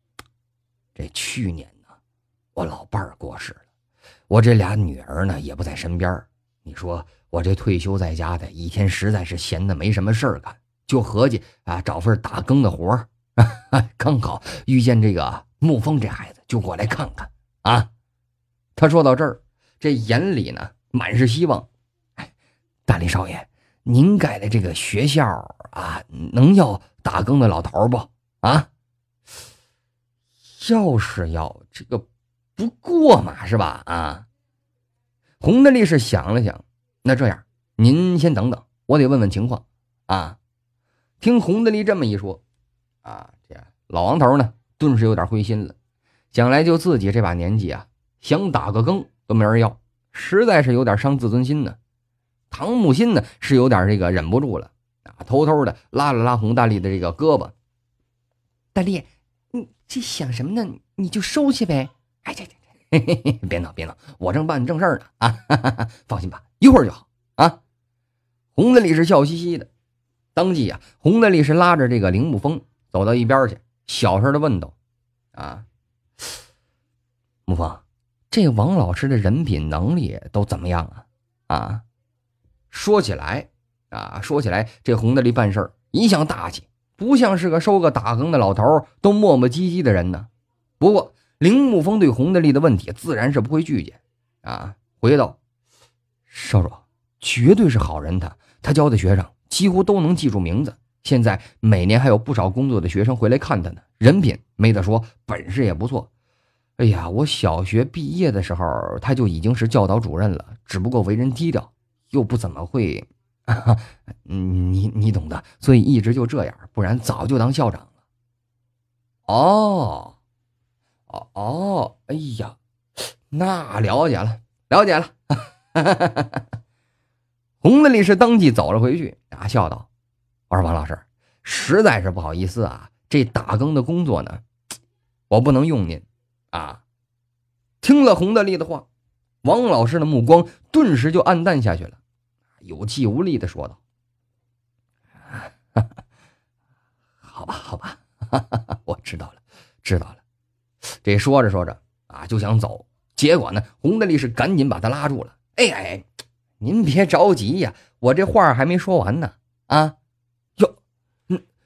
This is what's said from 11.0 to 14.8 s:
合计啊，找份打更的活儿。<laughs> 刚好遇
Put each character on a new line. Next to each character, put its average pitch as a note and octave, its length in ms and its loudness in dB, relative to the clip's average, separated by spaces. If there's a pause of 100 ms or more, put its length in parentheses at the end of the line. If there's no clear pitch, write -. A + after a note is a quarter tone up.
合 A#2 280 0
计 A2+ 120 -4 (220)
啊， F2 180 -8
找 D2+ 160 -8
份 G#2+ 240 0
打 - 200 -10
更 C3+ 200 2
的 G#2+ 80 2
活 E2+ 220 -4
儿。 A#2 160 -2 (280)
<laughs> A2+ 600 2
刚 C#3+ 240 0
好 - 240 -6 (220)
遇 B2+ 160 2